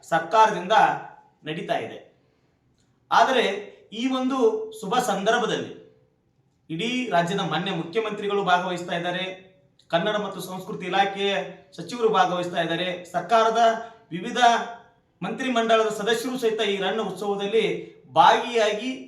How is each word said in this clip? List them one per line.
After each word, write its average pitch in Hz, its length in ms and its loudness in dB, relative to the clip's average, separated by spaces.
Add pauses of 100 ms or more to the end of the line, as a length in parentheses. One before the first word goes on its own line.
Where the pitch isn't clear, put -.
(120)
ಸರ್ಕಾರದಿಂದ 214 640 4 (720)
ನಡೀತಾ 156 380 -4
ಇದೆ. - 120 -12 (1120)
ಆದರೆ 233 320 4 (560)
ಈ 233 40 -4 (160)
ಒಂದು 262 180 -2 (420)
ಶುಭ 196 140 -4 (160)
ಸಂದರ್ಭದಲ್ಲಿ 190 640 0 (960)
ಇಡೀ 170 200 -4 (260)
ರಾಜ್ಯದ 175 360 0
ಮಾನ್ಯ 180 300 -2
ಮುಖ್ಯಮಂತ್ರಿಗಳು 202 720 -2
ಭಾಗವಹಿಸ್ತಾ 180 480 0
ಇದ್ದಾರೆ, 180 260 -4 (680)
ಕನ್ನಡ 202 240 0 (100)
ಮತ್ತು 180 240 -10
ಸಂಸ್ಕೃತಿ 180 420 -10
ಇಲಾಖೆಯ 196 440 0 (440)
ಸಚಿವರು 220 380 0
ಭಾಗವಹಿಸ್ತಾ 175 480 0
ಇದ್ದಾರೆ, 170 240 -2 (240)
ಸರ್ಕಾರದ 226 480 2 (540)
ವಿವಿಧ 233 260 -2 (800)
ಮಂತ್ರಿಮಂಡಲದ 226 680 0 (100)
ಸದಸ್ಯರು 233 440 -2
ಸಹಿತ 220 160 0 (120)
ಈ 190 40 -2 (100)
ರನ್ನ 196 240 -2
ಉತ್ಸವದಲ್ಲಿ 202 560 -2 (540)
ಭಾಗಿಯಾಗಿ 226 680 4 (160)